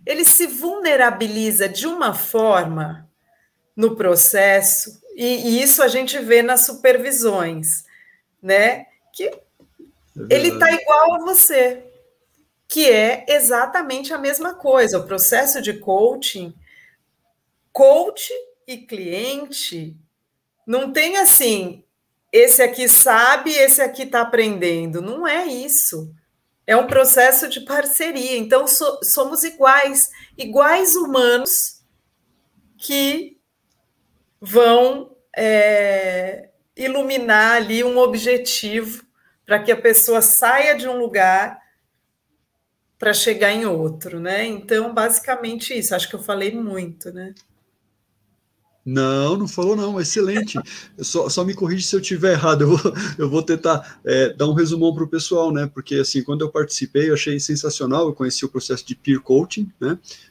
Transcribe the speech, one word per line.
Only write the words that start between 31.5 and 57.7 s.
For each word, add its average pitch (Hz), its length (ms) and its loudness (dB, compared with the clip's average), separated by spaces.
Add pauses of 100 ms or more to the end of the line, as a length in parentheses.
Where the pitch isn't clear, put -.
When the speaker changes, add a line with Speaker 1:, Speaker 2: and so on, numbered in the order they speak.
Speaker 1:
que 277 600 -4 (1040)
vão, 240 760 2 (220)
é, 202 1120 0 (280)
iluminar 247 800 0
ali 220 260 -2
um 247 140 0
objetivo 226 1080 -2 (420)
pra 208 140 2
que 220 140 2
a 220 40 0
pessoa 226 440 4
saia 269 520 2
de 247 140 -4
um 247 100 -4
lugar 202 640 0 (1400)
pra 214 160 0
chegar 208 380 0
em 226 140 -2
outro, 165 560 -6
né? 196 240 -4
Então, 220 480 -4
basicamente 233 840 -4
isso. 196 160 -4
Acho 180 140 -4
que - 80 -12
eu 202 80 -12
falei 202 320 -6
muito, 185 560 -10
né? 185 240 -16 (1500)
Speaker 2:
Não, 135 520 0
não 202 100 -6
falou 185 300 -2
não, 202 200 -6
excelente. 202 640 -4 (380)
Eu - 80 -12
só, 165 240 -4
só 180 160 -4
me 196 80 -4
corrige 185 340 -4
se - 80 -4
eu 190 60 0
tiver 185 320 0
errado, 151 300 2
eu 151 140 4
vou, 175 160 0 (240)
eu 147 120 -2
vou 156 120 -2
tentar, 160 600 -2
é, 131 300 2
dar 147 120 -2
um 151 80 0
resumão 165 400 2
pro 160 140 -4
pessoal, 165 460 -2
né? 143 200 -4
Porque, 135 220 -8
assim, 135 260 -2
quando 147 200 -4
eu 151 100 -4
participei, 151 580 -2
eu 151 40 4
achei 143 260 -2
sensacional, 147 680 -2